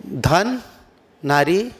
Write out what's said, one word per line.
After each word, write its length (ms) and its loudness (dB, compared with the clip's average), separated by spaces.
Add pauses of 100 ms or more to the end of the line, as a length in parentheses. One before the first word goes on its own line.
धन, 560 0 (640)
नारी 560 0